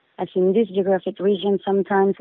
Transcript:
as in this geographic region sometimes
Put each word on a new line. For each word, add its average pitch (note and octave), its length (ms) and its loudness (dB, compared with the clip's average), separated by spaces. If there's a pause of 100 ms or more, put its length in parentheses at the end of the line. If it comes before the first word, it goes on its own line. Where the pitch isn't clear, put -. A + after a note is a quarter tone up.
(200)
as F3+ 140 -6
in F#3 180 2
this A3 140 2
geographic F#3+ 540 -2
region G3 440 0
sometimes G3 560 0